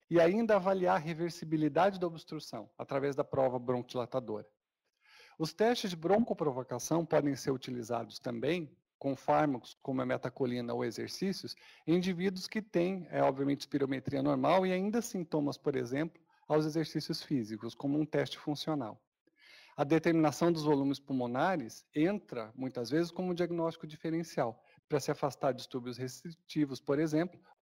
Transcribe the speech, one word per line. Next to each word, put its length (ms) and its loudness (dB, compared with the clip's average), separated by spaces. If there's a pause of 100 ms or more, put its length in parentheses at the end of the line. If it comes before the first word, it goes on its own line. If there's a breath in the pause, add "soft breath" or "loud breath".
e 100 4
ainda 380 6
avaliar 400 2
a 20 4
reversibilidade 1000 0
da 60 -2
obstrução 720 -10
através 360 -2
da 80 0
prova 360 0
broncodilatadora. 920 -4 (920 soft breath)
Os 140 -2
testes 380 2
de 60 -8
broncoprovocação 1080 0
podem 320 2
ser 140 -4
utilizados 680 -4
também 560 -4 (240)
com 160 -2
fármacos 680 2
como 180 -2
a 60 -2
metacolina 680 -2
ou 100 -2
exercícios 720 -4 (320 loud breath)
em 100 4
indivíduos 520 -2
que 140 -4
têm, 480 -2
é, 120 2
obviamente, 380 2
espirometria 640 -2
normal 440 4
e 60 2
ainda 300 0
sintomas, 560 -2
por 180 -2
exemplo, 440 -4 (280 soft breath)
aos 160 4
exercícios 580 -2
físicos, 520 -4
como 240 -2
um 80 2
teste 320 -2
funcional. 640 -6 (760 loud breath)
A 80 2
determinação 680 4
dos 120 0
volumes 340 4
pulmonares 960 -2
entra, 600 0
muitas 360 -4
vezes, 200 2
como 200 -4
um 40 0
diagnóstico 520 -2
diferencial, 760 -4 (240 soft breath)
para 140 0
se 100 -4
afastar 420 0
de 60 -4
distúrbios 380 -8
restritivos, 840 -4
por 180 0
exemplo, 420 0 (220 soft breath)